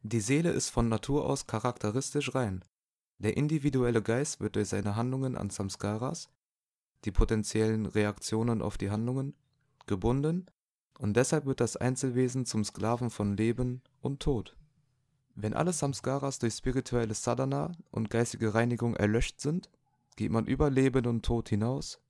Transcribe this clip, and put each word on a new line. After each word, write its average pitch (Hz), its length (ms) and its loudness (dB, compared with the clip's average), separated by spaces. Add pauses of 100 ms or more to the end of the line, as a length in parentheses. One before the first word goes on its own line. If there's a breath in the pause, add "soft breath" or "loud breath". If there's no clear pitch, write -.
Die 113 180 0
Seele 147 300 2
ist - 180 -2
von 117 200 2
Natur 135 360 0
aus 139 220 -2
charakteristisch 123 880 -2
rein. 101 280 -2 (580)
Der 104 160 0
individuelle 135 640 2
Geist 120 380 -2
wird 107 160 -4
durch 107 140 0
seine 101 260 -2
Handlungen 127 420 -2
an 98 140 -4
Samskaras, 107 800 -6 (760)
die 104 60 -4
potenziellen 110 760 2
Reaktionen 110 760 0
auf - 160 -4
die 98 100 -2
Handlungen, 127 460 -2 (500)
gebunden, 139 640 2 (500)
und 104 180 0
deshalb 139 300 4
wird 131 140 -2
das 117 180 0
Einzelwesen 127 720 0
zum 110 160 0
Sklaven 117 480 -2
von 101 260 0
Leben 120 460 0 (160)
und 139 220 -4
Tod. 123 360 -2 (760)
Wenn 107 180 -2
alle 170 180 0
Samskaras 139 680 -2
durch 117 160 0
spirituelle 123 580 -2
Sadhana 135 600 -2 (180)
und 113 180 -2
geistige 113 460 0
Reinigung 117 400 2
erlöscht 107 440 2
sind, 160 300 -4 (460)
geht - 160 -2
man - 160 0
über 143 240 2
Leben 131 340 4
und 117 180 0
Tod 117 260 0
hinaus 113 600 -2